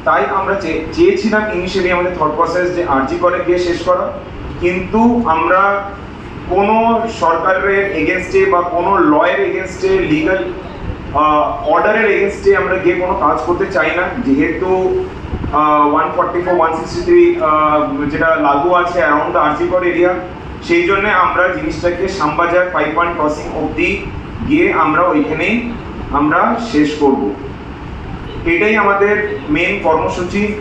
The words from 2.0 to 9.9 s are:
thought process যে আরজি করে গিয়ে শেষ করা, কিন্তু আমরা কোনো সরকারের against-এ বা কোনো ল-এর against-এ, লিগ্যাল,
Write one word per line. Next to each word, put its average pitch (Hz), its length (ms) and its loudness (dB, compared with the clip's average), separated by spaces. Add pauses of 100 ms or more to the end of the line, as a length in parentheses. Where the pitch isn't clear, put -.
thought 156 280 0
process 175 240 0
যে 175 200 -2
আরজি 135 320 0
করে 175 300 2
গিয়ে 175 120 2
শেষ 175 240 0
করা, - 300 0 (480)
কিন্তু 208 680 2
আমরা 196 640 2 (580)
কোনো 226 580 2 (140)
সরকারের 190 760 0
against-এ 185 560 0
বা 175 120 2
কোনো 175 360 0
ল-এর 185 420 2 (100)
against-এ, - 380 -4
লিগ্যাল, 175 560 2 (680)